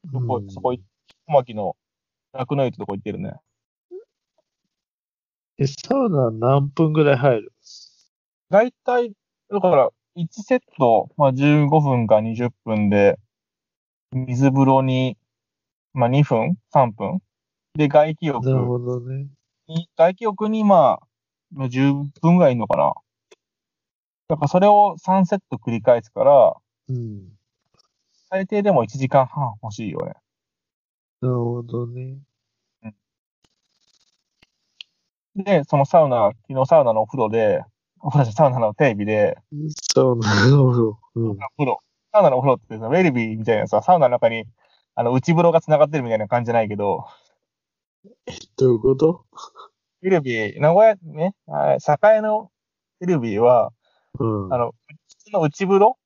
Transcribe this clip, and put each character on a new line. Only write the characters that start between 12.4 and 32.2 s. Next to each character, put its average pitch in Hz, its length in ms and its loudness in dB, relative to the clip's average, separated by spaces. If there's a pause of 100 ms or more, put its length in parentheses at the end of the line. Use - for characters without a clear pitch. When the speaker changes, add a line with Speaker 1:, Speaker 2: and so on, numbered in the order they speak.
Speaker 2:
分 107 260 0
で、 101 280 2 (920)
水 131 400 0
風 135 140 2
呂 135 180 4
に、 131 340 -4 (760)
ま 127 120 0
あ、 - 20 0
二 139 140 2
分？ 135 360 -2 (120)
三 127 220 2
分？ 113 300 -8 (520)
で、 151 140 0
外 151 280 2
気 170 100 -8
浴。 127 180 -4
Speaker 1:
な 131 140 0
る 120 60 0
ほ 123 140 -4
ど 123 220 -6
ね。 135 280 -12 (400)
Speaker 2:
に、 165 280 -8
外 175 200 2
気 233 80 -14
浴 208 240 -4
に、 220 160 -2
ま 165 360 4
あ、 - 60 -20 (460)
ま 135 140 -6
あ、 - 20 -4
十 135 240 2 (280)
分 170 160 4
ぐ 180 60 4
ら 147 80 6
い 127 40 -2
い - 20 -4
ん - 20 -4
の 107 80 -4
か - 100 -4
な。 73 180 0 (1300)
だ 156 80 -2
か 147 60 -6
ら、 143 60 -2
そ 180 100 0
れ 196 80 4
を 208 320 4
三 190 280 0
セ 202 100 -2
ッ 190 40 -6 (100)
ト 127 60 -8
繰 - 140 -10
り 113 120 -4
返 120 200 2
す - 80 -20
か - 140 -4
ら、 131 320 6 (320)
Speaker 1:
う 131 40 -6
ん。 107 360 -10 (1000)
Speaker 2:
最 190 180 -4
低 208 160 -2
で 202 100 2
も 127 100 4
一 110 160 -6
時 131 100 -2
間 131 180 4
半 127 360 -8
欲 110 100 -12
し 107 160 -10
い 80 40 -10
よ 80 140 -8
ね。 - 80 -14 (1040)
Speaker 1:
な 127 80 -4
る 127 80 -2
ほ 120 260 -6
ど 120 240 -8
ね。 127 320 -14 (640)